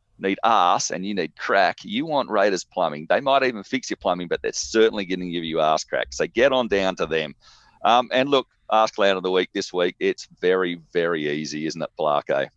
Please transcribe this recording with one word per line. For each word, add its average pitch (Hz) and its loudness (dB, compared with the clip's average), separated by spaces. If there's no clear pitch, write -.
need 98 0
arse 101 4
and 90 -6
you 104 -4
need 85 -4
crack, 98 2
you 107 -6
want 143 -2
Raiders 101 2
Plumbing. 78 -4
They 92 2
might 135 2
even 117 -4
fix - -6
your 101 -6
plumbing, 90 -2
but 80 -4
they're - -4
certainly 110 2
gonna 90 -4
give 85 -4
you 80 -4
arse 78 2
crack. - -4
So 85 -2
get 120 2
on 127 0
down 95 0
to 90 -2
them. 78 -4
Um, 120 4
and 131 0
look, 135 2
Ask 107 2
Clown 98 2
of 90 -6
the 92 0
Week 92 2
this 98 -6
week, 90 0
it's 92 -2
very, 90 0
very 85 0
easy, 76 -6
isn't 78 -6
it, - -6
Blarko? 73 0